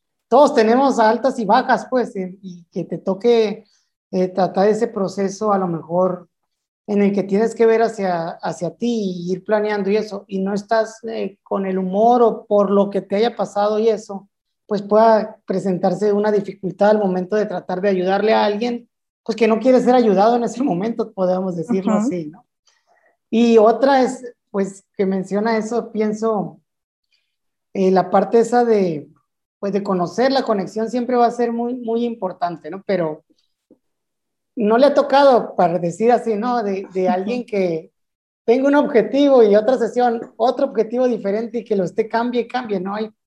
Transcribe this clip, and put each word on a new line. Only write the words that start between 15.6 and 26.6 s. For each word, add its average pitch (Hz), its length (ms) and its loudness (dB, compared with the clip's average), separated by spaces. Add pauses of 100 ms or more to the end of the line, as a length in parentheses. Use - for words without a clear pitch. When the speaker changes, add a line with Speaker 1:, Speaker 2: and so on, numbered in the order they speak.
Speaker 1:
una 208 180 0
dificultad 202 600 0
al 214 80 2
momento 185 360 -2
de 214 120 0
tratar 180 340 -8
de 202 80 0
ayudarle 196 440 0
a 214 120 2
alguien, 240 420 -4 (360)
pues 220 120 -6
que 220 120 2
no 220 120 2
quiere 254 220 4
ser 247 140 4
ayudado 220 400 4
en 240 80 0
ese 233 200 -4
momento, 214 480 -4
podemos 185 440 -2
decirlo 190 380 -2
Speaker 2:
Ujú. 208 120 0
Speaker 1:
así, 175 220 -4
¿no? - 180 -20 (840)
Y 233 260 4
otra 254 460 4
es, 254 200 -4 (280)
pues, 196 320 -6 (120)
que 202 100 -2
menciona 196 520 -2
eso, 220 340 -4
pienso, 214 680 -4 (1120)